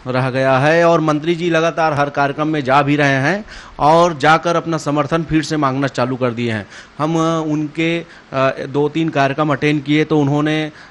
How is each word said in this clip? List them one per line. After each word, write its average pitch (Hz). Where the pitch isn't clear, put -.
रह 127
गया 131
है 160
और 170
मंत्री 156
जी 170
लगातार 160
हर 143
कार्यक्रम 139
में 156
जा 131
भी 143
रहे 143
हैं 160
और 165
जाकर 160
अपना 160
समर्थन 151
फिर 156
से 151
मांगना 139
चालू 131
कर 123
दिए 117
हैं। 104
हम, 156
अ, 160
उनके, 156
अ, 135
दो 139
तीन 160
कार्यक्रम 143
अटेंड 147
किए 147
तो 151
उन्होंने, 151